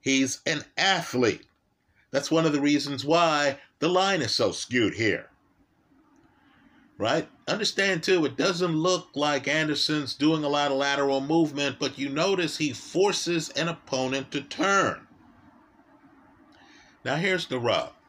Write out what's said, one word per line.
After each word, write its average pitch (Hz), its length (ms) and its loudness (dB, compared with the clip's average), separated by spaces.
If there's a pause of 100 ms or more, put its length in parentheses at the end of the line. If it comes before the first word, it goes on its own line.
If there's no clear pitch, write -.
He's 135 440 0
an 147 200 -2 (120)
athlete. 151 680 0 (640)
That's 135 200 -2
one 160 160 4
of 151 60 2
the 143 80 0
reasons 139 440 0
why 147 560 2 (180)
the 156 100 0
line 185 340 2
is 110 120 -2
so 98 180 2
skewed 117 420 -2
here. 104 360 -2 (1700)
Right? 135 300 -2 (180)
Understand, 196 560 -2
too, 180 220 2
it 123 140 -4
doesn't 175 360 0
look 170 400 0
like 147 320 0
Anderson's 151 680 0
doing 156 300 2
a 143 40 0
lot 143 220 2
of 135 80 0
lateral 139 420 2
movement, 143 580 0
but - 200 -4
you 143 100 -4
notice 170 480 0
he 151 160 -2
forces 175 760 -2
an 160 180 -4
opponent 131 600 -4
to 143 100 -4
turn. 180 680 0 (2000)
Now, 131 120 -2
here's 185 320 0
the 131 100 -4
rub. 107 340 0 (160)